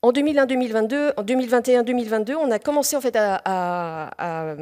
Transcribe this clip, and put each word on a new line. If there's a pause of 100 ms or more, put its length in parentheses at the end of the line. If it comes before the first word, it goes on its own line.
En
deux
mille
un
deux
mille
vingt-deux,
en
deux
mille
vingt
et
un
deux
mille
vingt-deux,
on
a
commencé
en
fait
à,
à,
à